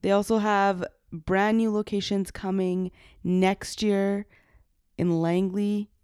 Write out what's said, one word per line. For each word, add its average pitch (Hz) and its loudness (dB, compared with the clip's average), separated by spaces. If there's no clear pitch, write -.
They 190 2
also 202 2
have 196 2
brand 190 0
new 226 2
locations 202 -2
coming 185 -2
next 185 0
year 202 0
in 170 2
Langley 196 -2